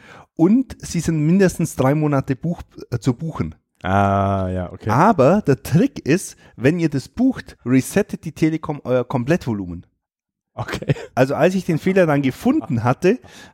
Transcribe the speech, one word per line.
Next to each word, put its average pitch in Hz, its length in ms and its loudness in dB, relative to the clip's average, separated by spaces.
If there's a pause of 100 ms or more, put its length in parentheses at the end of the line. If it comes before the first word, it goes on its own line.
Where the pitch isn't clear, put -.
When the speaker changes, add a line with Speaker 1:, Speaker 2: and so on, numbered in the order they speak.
(340)
Speaker 1:
und 208 460 2
sie - 180 -8
sind 160 260 0
mindestens 175 520 2
drei 135 180 2
Monate 147 400 0
buch-, 165 280 -8 (280)
äh, 120 80 -4
zu 127 160 0
buchen. 147 400 -8 (300)
Speaker 2:
Ah, 98 640 0
ja, 90 240 -6
okay. 92 180 -8
Speaker 1:
Aber 170 520 4
der 135 200 0
Trick - 380 0
ist, - 360 -2 (200)
wenn 156 240 2
ihr 160 80 2
das 143 200 -6
bucht, - 560 -4
resettet 131 600 0
die 165 80 -10
Telekom 156 500 -4
euer 123 220 -2
Komplettvolumen. 117 840 -4 (720)
Speaker 2:
Okay. - 320 -4 (220)
Speaker 1:
Also 135 220 2
als 175 180 2
ich 190 120 -4
den 160 120 0
Fehler 190 280 2
dann 143 140 2
gefunden 139 640 -2
hatte, 175 380 2 (340)